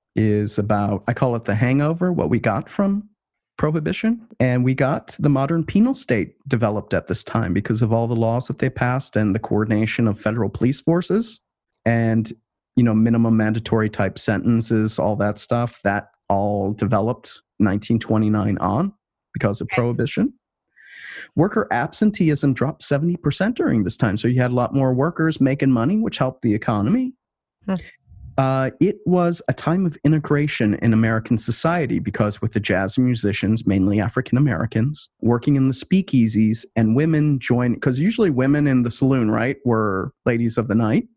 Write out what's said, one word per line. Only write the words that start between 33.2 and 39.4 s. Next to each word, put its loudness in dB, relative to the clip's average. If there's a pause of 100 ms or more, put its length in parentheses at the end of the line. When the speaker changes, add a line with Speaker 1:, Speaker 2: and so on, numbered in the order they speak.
Speaker 1:
mainly 2
African -2
Americans, -2 (100)
working 2
in 2
the 0
speakeasies 2 (120)
and 2
women 2
join, 0
'cause 0
usually 2
women 2
in 2
the -2
saloon, 2
right, 0